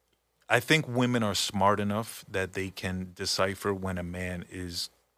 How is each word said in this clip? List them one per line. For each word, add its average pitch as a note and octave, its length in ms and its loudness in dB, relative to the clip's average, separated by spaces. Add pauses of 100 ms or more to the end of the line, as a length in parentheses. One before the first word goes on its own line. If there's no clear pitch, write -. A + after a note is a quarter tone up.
(500)
I A#2 120 6
think D#3 260 4
women B2 360 2
are G2+ 120 2
smart G2+ 440 4
enough G#2 500 -2
that F#2+ 240 -2
they F#2+ 160 -4
can F#2 440 -4
decipher G2 600 0
when F#2+ 240 -4
a F2+ 60 -4
man F2 460 -6
is F2+ 400 -6 (280)